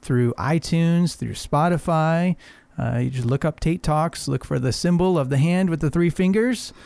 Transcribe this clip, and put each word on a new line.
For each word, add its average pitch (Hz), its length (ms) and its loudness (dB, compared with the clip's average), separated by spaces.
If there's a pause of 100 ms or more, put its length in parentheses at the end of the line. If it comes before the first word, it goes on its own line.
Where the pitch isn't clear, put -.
through 123 320 2
iTunes, 165 840 0
through 117 200 -8
Spotify. 165 1000 0 (420)
Uh, 120 220 -2
you 127 100 -2
just 127 160 -4
look 131 200 0
up 156 160 -4
Tate 170 220 -2
Talks, 156 440 -2
look 139 180 -2
for 139 140 -2
the 127 140 0
symbol 175 440 2
of 135 120 0
the 139 80 0
hand 175 320 2
with 160 120 -2
the 160 80 0
three 175 200 2
fingers 214 640 0 (140)